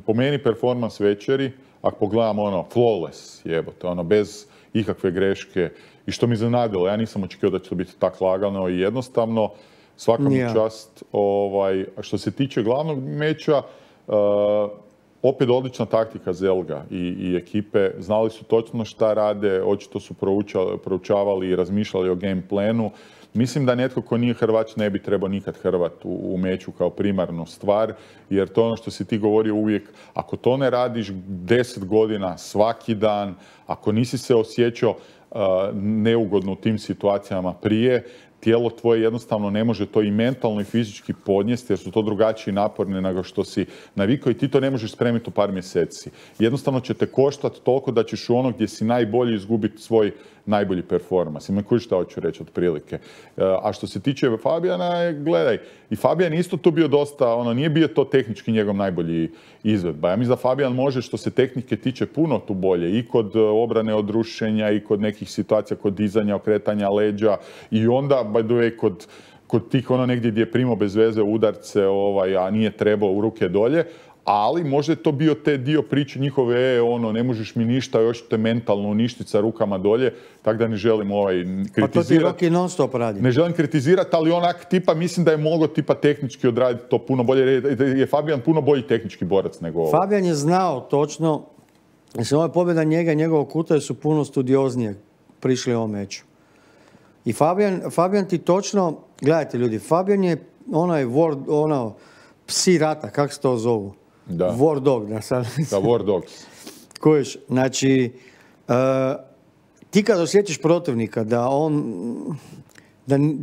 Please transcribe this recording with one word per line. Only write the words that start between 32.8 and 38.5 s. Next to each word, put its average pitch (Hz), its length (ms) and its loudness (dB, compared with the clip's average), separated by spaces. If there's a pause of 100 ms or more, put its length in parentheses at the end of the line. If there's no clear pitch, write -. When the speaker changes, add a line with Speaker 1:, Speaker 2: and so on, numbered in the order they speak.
Speaker 1:
dan, 104 400 0 (320)
ako - 260 -4
nisi 123 260 0
se 127 160 0
osjećao, 117 600 0 (360)
eh, - 60 -12 (380)
neugodno 104 800 0
u 92 40 -8
tim 110 220 -2
situacijama 101 760 -2
prije, 113 520 0 (360)
tijelo 117 300 2